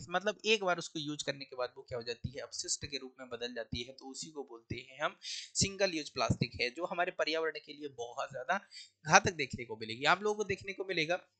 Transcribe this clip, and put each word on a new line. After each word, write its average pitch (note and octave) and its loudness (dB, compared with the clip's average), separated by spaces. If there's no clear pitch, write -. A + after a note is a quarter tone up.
मतलब G3 0
एक G#3+ 4
बार F3 4
उसको E3 -6
यूज D3 -4
करने C#3 -4
के C3+ -16
बाद B2 -2
वो C3 -14
क्या B2 -6
हो A#2 -6
जाती A#2+ -6
है, C3 -12
अपशिष्ट - -6
के C3+ -6
रूप C3 -14
में B2+ -14
बदल A#2+ -6
जाती A#2+ -6
है, B2+ -12
तो B2+ -20
उसी C3+ -10
को C#3+ -8
बोलते A#2+ -12
हैं C3+ -12
हम F3+ -2
सिंगल G3 2
यूज D3+ -4
plastic A#2+ 2
है, A#2+ 2
जो E3 -6
हमारे F3+ 0
पर्यावरण D#3+ 0
के D3+ -14
लिए D3 -8
बहुत B2 -6
ज्यादा D#3+ -2
घातक G3 10
देखने C3+ -2
को A2 -8
मिलेगी। A2+ -4
आप F3+ 6
लोगों G#3 2
को G#3 0
देखने G3 -4
को F#3+ -6
मिलेगा, F3 0